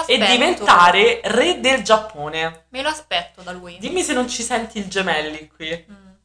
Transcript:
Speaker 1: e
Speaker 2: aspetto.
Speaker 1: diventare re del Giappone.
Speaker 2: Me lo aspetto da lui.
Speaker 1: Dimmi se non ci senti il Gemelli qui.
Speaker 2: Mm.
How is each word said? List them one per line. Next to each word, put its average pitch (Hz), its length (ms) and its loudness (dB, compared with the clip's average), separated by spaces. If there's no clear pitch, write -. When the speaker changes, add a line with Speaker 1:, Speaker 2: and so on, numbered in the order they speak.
Speaker 1:
e 247 80 -4
Speaker 2:
aspetto. 208 160 2
Speaker 1:
diventare 214 960 4
re 277 340 2
del 247 240 2
Giappone. 165 840 -2
Speaker 2:
Me 254 140 -10
lo 294 60 -2
aspetto 185 540 -6
da 180 80 -12
lui. 180 280 -16
Speaker 1:
Dimmi 294 240 -4
se 294 100 -4
non 247 160 -2
ci - 140 -8
senti 226 360 -6
il 190 100 -8
Gemelli 156 600 -4
qui. 165 420 -12
Speaker 2:
Mm. 196 200 -20